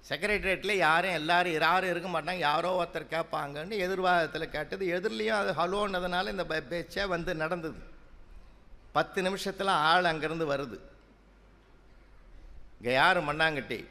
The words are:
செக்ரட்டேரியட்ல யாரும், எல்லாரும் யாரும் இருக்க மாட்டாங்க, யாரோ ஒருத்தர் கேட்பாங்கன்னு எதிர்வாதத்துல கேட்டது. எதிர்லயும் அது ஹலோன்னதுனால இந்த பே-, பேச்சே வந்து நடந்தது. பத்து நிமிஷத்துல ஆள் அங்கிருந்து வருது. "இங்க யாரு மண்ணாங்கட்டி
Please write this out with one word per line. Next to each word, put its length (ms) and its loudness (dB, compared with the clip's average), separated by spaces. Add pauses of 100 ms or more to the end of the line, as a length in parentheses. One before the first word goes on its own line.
செக்ரட்டேரியட்ல 680 0
யாரும், 340 4
எல்லாரும் 420 2
யாரும் 360 4
இருக்க 200 -2
மாட்டாங்க, 280 -2
யாரோ 360 2
ஒருத்தர் 380 -4
கேட்பாங்கன்னு 680 -4
எதிர்வாதத்துல 640 2
கேட்டது. 420 -6
எதிர்லயும் 520 0
அது 140 0
ஹலோன்னதுனால 760 0
இந்த 200 -4
பே-, 200 -4
பேச்சே 360 -4
வந்து 300 -2
நடந்தது. 440 -4 (1120)
பத்து 300 0
நிமிஷத்துல 460 -2
ஆள் 360 6
அங்கிருந்து 500 0
வருது. 240 -4 (2000)
"இங்க 160 -2
யாரு 280 6
மண்ணாங்கட்டி 680 0